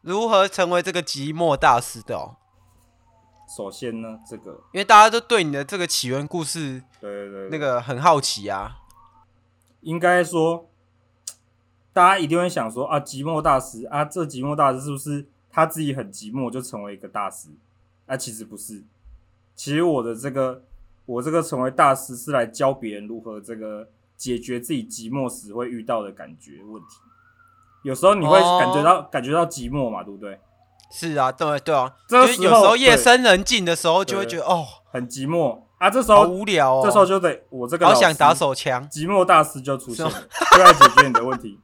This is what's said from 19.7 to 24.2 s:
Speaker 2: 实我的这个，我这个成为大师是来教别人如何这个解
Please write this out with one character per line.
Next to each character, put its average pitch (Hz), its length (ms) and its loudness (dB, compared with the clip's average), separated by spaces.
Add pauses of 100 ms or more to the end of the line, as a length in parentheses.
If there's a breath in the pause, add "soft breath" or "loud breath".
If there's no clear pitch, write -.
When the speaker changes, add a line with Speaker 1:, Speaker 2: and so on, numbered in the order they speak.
Speaker 2:
实 160 100 0
我 151 180 0
的 117 140 -8
这 131 160 -10
个， 131 320 -6 (420)
我 123 160 -8
这 151 80 -8
个 160 140 -2
成 151 160 -6
为 127 100 -2
大 139 240 2
师 131 220 -8
是 147 160 -12
来 123 140 0
教 135 280 -2
别 113 220 -12
人 104 100 -16
如 113 140 -14
何 107 220 -16
这 113 120 -16
个 107 360 -16 (260)
解 120 240 -8